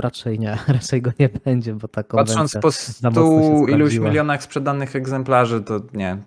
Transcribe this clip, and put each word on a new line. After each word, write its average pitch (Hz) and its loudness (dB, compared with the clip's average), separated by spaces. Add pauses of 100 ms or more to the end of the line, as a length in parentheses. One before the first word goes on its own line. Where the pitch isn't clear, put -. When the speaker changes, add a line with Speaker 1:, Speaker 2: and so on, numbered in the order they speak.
Speaker 1:
raczej 113 -4
nie, 107 -4
<laughs> - -18
raczej 127 0
go 123 -2
nie 135 4
będzie, 120 -4
bo 107 -10
ta 107 -8
Speaker 2:
Patrząc 113 0
Speaker 1:
konwencja 104 -6
Speaker 2:
po 156 2
Speaker 1:
za - -4
mocno 160 6
się 151 4
Speaker 2:
stu 147 4
iluś 143 2
Speaker 1:
sprawdziła. 117 2
Speaker 2:
milionach 147 0
sprzedanych 139 -4
egzemplarzy, 131 0
to 104 -4 (140)
nie, 95 -4